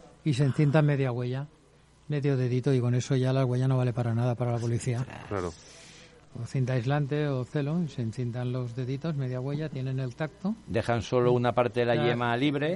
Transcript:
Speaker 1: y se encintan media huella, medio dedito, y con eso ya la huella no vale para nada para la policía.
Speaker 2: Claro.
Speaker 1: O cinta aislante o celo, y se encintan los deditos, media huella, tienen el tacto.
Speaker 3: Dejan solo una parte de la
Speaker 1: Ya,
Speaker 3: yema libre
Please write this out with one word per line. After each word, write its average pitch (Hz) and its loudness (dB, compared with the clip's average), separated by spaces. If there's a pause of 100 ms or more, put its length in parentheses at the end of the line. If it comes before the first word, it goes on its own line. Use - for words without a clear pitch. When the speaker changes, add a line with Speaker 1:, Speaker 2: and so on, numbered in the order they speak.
(260)
Speaker 1:
y 151 2
se 135 2
encintan 151 4
media 139 2
huella, 123 -4 (600)
medio 143 0
dedito, 127 2
y 127 4
con 123 2
eso 127 0
ya 127 2
la 135 2
huella 127 2
no 131 4
vale 123 2
para 117 -2
nada 120 0
para 120 -2
la 117 0
policía. 117 -2 (240)
Speaker 2:
Claro. 90 -2 (880)
Speaker 1:
O 117 -8
cinta 131 -2
aislante 143 0
o 131 -2
celo, 151 -2
y 156 -2
se - -6
encintan 120 -4
los 123 -6
deditos, 139 -6
media 127 -4
huella, 143 -6
tienen 131 -6
el 131 -6
tacto. 185 -6 (100)
Speaker 3:
Dejan 113 0
solo 123 4
una 123 4
parte 120 2
de 120 2
la 120 4
Speaker 1:
Ya, 117 2
Speaker 3:
yema 120 0
libre 143 0